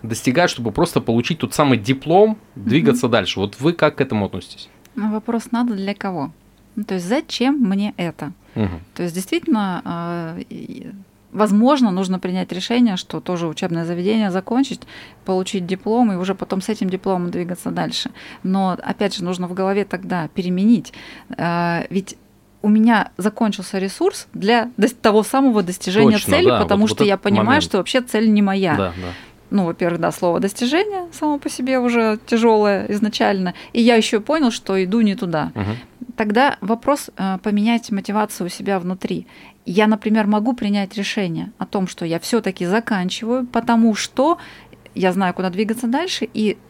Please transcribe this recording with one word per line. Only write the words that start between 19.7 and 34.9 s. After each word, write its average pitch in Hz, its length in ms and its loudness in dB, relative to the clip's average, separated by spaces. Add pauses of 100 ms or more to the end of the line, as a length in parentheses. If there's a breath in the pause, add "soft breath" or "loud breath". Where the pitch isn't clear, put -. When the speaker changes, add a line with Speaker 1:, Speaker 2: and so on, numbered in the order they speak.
Speaker 2:
тогда 180 440 -6
переменить. 190 640 2 (440 loud breath)
А, 170 540 -2
ведь 190 260 -6 (460)
у 208 60 2
меня 220 500 6
закончился 202 600 -2
ресурс 196 540 -2
для 220 460 2
дос-, 202 220 2
того 214 220 6
самого 247 400 4
достижения 190 540 4
Speaker 1:
Точно, - 200 0
Speaker 2:
цели, 359 120 4
Speaker 1:
да, 220 120 4
Speaker 2:
потому 202 220 4
Speaker 1:
вот, 214 80 4
Speaker 2:
что 214 140 2
Speaker 1:
вот 208 40 4
Speaker 2:
я 196 60 4
Speaker 1:
этот 190 100 -4
Speaker 2:
понимаю, 208 220 4
Speaker 1:
момент. 285 180 4
Speaker 2:
что 190 140 0
вообще 214 220 0
цель 220 320 2
не 208 100 6
моя. 190 340 2
Speaker 1:
Да, 92 200 0
да. 92 200 -8 (340 loud breath)
Speaker 2:
Ну, 196 160 2
во-первых, 170 340 -2
да, 170 120 2
слово 170 280 0
«достижение» 339 720 -2
само 302 260 -2
по 294 120 -6
себе 262 280 -2
уже 233 480 2
тяжелое 214 600 4
изначально, 208 640 0 (200 loud breath)
и 233 100 0
я 233 140 6
еще 220 240 2
понял, 285 300 2
что 190 320 -2
иду 208 200 2